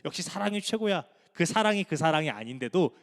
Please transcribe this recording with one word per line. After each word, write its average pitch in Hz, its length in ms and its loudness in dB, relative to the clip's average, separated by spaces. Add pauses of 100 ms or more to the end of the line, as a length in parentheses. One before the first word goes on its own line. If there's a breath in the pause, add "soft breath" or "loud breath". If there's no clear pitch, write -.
역시 - 180 -8
사랑이 202 380 -4
최고야. 208 440 -2 (280 soft breath)
그 170 120 2
사랑이 214 400 2
그 156 120 -4
사랑이 156 340 2
아닌데도 123 720 -2